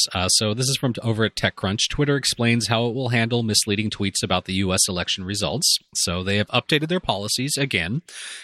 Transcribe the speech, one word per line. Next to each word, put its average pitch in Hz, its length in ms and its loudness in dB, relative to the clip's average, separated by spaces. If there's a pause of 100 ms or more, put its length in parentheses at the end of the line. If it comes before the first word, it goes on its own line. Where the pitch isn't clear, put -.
(160)
Uh, 92 140 2
so 107 240 2
this 127 160 -2
is 135 80 0
from 127 160 0
t-, - 80 -10
over 113 240 2
at 104 100 -2
TechCrunch. - 540 -2
Twitter 143 260 0
explains 117 520 2
how 117 200 0
it 113 80 -4
will 127 140 -2
handle 117 340 2
misleading 107 460 2
tweets - 340 -2
about 95 220 0
the 95 80 -4
U 95 200 2
S 95 140 4
election 90 380 -4
results. 92 520 0 (180)
So 90 280 -2
they 98 140 0
have 104 120 0
updated 147 380 0
their 180 120 -2
policies 107 580 -2
again 135 460 -2 (400)